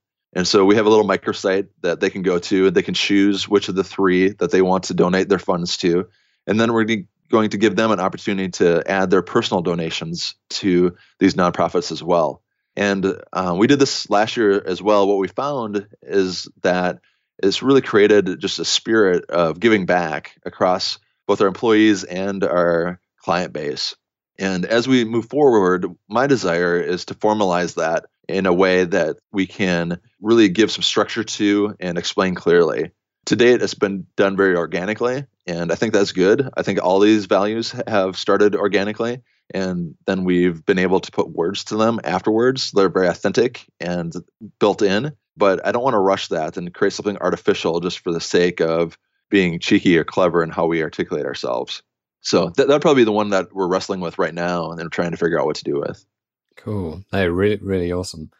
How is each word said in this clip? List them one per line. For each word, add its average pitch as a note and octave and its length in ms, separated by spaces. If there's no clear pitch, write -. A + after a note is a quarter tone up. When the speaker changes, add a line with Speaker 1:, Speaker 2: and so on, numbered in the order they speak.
Speaker 1:
And F2+ 140
so G2 180
we G#2 120
have A2 100
a - 20
little G#2+ 180
microsite G2 600
that E2+ 180
they F#2+ 100
can F#2+ 120
go F2+ 160
to, F#2+ 300
and F2+ 80
they F#2+ 60
can F#2 120
choose G2+ 540
which G2+ 200
of F#2+ 60
the F#2+ 100
three F#2 460
that F2+ 200
they F#2+ 120
want F#2 220
to F#2+ 100
donate F2+ 340
their F#2+ 100
funds F2 400
to. F2+ 300
And G#2+ 140
then A2+ 120
we're A2+ 120
g-, G#2+ 220
going A2 200
to G#2 80
give G2+ 160
them A2 160
an G2 100
opportunity F#2+ 500
to E2+ 380
add F#2+ 220
their G#2+ 120
personal A2+ 400
donations E2+ 760
to F2+ 460
these F#2+ 160
nonprofits F2 560
as E2 120
well. D#2+ 400
And, G2 440
uh, F2+ 260
we A2 80
did C#3+ 140
this - 280
last G#2 280
year G2+ 280
as F2 160
well. G2+ 280
What G2+ 100
we F#2+ 80
found A2 640
is F#2 460
that F2+ 380
it's G2 200
really C3 200
created G2+ 580
just G2 200
a E2 40
spirit G2+ 680
of E2 280
giving G#2+ 260
back E2+ 600
across F#2 540
both G2 140
our G2+ 80
employees G#2+ 560
and F#2+ 400
our F2 560
client F2+ 340
base. C#2+ 440
And F#2+ 260
as A#2 220
we B2+ 180
move A2+ 240
forward, G2 580
my A#2 180
desire F2+ 540
is F2 260
to F#2+ 80
formalize F#2 600
that E2 320
in F#2+ 200
a F2+ 60
way F#2 320
that E2+ 320
we F#2+ 140
can F2 540
really A2 280
give G2+ 220
some - 120
structure - 420
to G#2 560
and F2 180
explain F#2+ 360
clearly. D#2+ 580
To A2 100
date, A#2+ 240
it's G2+ 140
been G2 320
done G2 200
very F#2+ 200
organically, G#2+ 720
and E2+ 240
I D#2+ 40
think A2 180
that's G2+ 200
good. G#2+ 440
I F#2 60
think F#2 200
all F#2 180
these G#2+ 260
values G#2+ 460
ha-, B2 140
have F#2+ 300
started G2+ 380
organically, G#2 680
and F2+ 420
then F#2+ 180
we've F2+ 400
been F#2+ 140
able F2+ 220
to - 100
put - 180
words E2+ 360
to G#2+ 120
them A2 280
afterwards. A2+ 680
They're F#2+ 180
very F2+ 200
authentic A2 580
and F2 340
built G2+ 220
in, G#2+ 320
but G2 300
I G2+ 60
don't A#2+ 120
wanna A#2+ 160
rush G2 280
that D#2+ 280
and F2 160
create G2 200
something G2+ 260
artificial F2 640
just F2+ 180
for F2 140
the E2+ 80
sake F2 400
of E2 360
being F2+ 300
cheeky F#2 400
or D2+ 60
clever F2 380
in E2 80
how E2 160
we E2 160
articulate D2+ 440
ourselves. B1 560
So F2 300
th-, C3 180
that'd D3 140
probably D3 180
be A#2 60
the G#2+ 60
one G#2 180
that F#2 220
we're F#2+ 140
wrestling F#2+ 340
with E2+ 180
right E2 160
now F2 360
and E2 220
trying E2+ 180
to E2 60
figure E2 240
out C#2 60
what D2+ 100
to - 80
do C#2+ 160
with. - 240
Speaker 2:
Cool. F#2 460
No, F#2+ 140
really, G2 300
really F#2+ 360
awesome. E2+ 480